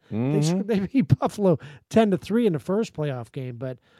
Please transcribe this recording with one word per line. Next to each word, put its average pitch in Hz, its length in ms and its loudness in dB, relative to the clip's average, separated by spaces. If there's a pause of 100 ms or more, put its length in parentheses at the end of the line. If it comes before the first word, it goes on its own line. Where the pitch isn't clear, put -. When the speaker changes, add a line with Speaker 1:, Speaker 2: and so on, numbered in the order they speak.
(120)
Speaker 1:
They 101 60 -4
Speaker 2:
Mm-hmm. 151 440 2
Speaker 1:
<laughs> 214 60 -6
they 202 140 0
beat 196 360 2
Buffalo 196 400 2 (320)
ten 220 220 4
to 175 80 2
three 233 260 0
in 185 80 2
the 143 60 -4
first 196 340 -4
playoff 135 380 -6
game, 127 260 -10
but 131 220 -10 (200)